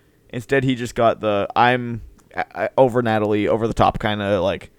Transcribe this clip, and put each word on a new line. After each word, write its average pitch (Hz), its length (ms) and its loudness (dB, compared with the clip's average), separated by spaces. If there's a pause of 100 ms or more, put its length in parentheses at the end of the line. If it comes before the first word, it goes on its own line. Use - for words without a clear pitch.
(300)
Instead, 131 340 -2
he 131 120 2
just 117 200 -8
got 98 260 2
the, 104 340 0
I'm, 120 460 0 (340)
I, 87 100 -6 (100)
I, 101 220 -4
over 123 240 2
Natalie, 107 460 0
over 110 200 0
the 107 60 -4
top 95 260 2
kinda, 104 420 -2
like, 90 380 -4